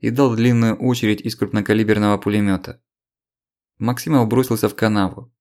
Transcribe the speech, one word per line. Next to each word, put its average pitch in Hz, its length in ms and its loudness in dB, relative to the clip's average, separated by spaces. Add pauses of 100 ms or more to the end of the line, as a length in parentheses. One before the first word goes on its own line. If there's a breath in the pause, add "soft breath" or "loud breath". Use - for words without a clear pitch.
и 117 100 -2
дал 127 240 2
длинную 117 420 2
очередь 120 460 -2
из 110 140 -6
крупнокалиберного 104 840 0
пулемёта. 101 640 -2 (960)
Максимов 120 500 0
бросился 120 400 0
в - 60 -8
канаву. 104 680 -2